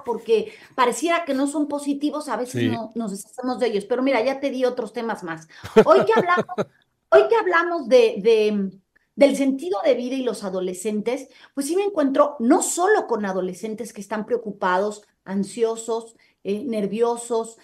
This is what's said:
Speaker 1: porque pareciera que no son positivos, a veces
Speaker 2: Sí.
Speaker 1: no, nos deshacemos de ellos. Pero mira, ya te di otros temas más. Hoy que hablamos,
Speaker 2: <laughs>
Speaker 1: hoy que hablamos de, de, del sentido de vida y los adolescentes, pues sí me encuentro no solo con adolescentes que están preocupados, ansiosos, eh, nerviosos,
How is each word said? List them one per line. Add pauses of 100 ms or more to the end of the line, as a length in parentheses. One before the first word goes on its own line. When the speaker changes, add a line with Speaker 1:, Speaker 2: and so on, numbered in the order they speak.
Speaker 1:
porque (240)
pareciera
que
no
son
positivos,
a
veces
Speaker 2:
Sí.
Speaker 1:
no,
nos
deshacemos
de
ellos.
Pero
mira,
ya
te
di
otros
temas
más. (340)
Hoy
que
hablamos,
Speaker 2:
<laughs>
Speaker 1:
hoy
que
hablamos
de,
de, (460)
del
sentido
de
vida
y
los
adolescentes, (260)
pues
sí
me
encuentro
no
solo
con
adolescentes
que
están
preocupados, (220)
ansiosos, (260)
eh,
nerviosos,